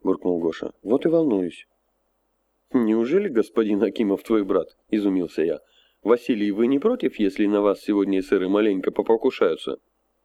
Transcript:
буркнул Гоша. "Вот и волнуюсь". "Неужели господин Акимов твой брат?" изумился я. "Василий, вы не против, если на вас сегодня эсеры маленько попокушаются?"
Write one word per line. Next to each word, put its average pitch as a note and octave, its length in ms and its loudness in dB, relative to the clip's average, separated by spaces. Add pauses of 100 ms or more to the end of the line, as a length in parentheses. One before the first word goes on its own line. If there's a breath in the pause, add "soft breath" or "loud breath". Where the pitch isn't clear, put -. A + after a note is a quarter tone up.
буркнул F2+ 360 -2
Гоша. E2 320 -4 (120)
"Вот A2+ 220 0
и E3+ 40 0
волнуюсь". A#2 580 -2 (1040)
"Неужели A#2+ 560 0
господин A2 560 0
Акимов G2 400 0
твой A2 220 0
брат?" F#2 320 -2 (120)
изумился F#2+ 520 0
я. D#2+ 180 -2 (420 soft breath)
"Василий, G#2 500 0
вы A2 160 0
не C#3 120 0
против, A3+ 400 -2
если G2+ 260 0
на G2+ 160 2
вас G2+ 200 2
сегодня G2 400 0
эсеры F#2 260 0
маленько G2+ 440 0
попокушаются?" G2+ 880 -2 (460)